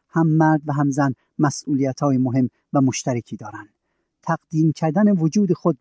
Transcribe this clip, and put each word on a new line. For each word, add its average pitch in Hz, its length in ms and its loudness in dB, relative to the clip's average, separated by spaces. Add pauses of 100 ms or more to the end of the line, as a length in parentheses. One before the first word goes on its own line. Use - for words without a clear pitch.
هم 165 180 0
مرد 156 380 2
و 151 80 -6
هم 143 180 0
زن 135 220 0 (260)
مسئولیت‌های 139 800 -2
مهم 127 320 0 (240)
و 143 80 2
مشترکی 120 560 -2
دارن. - 320 -18 (520)
تقدیم 160 500 -2
کردن 180 400 2
وجود 175 420 0
خود 160 280 -2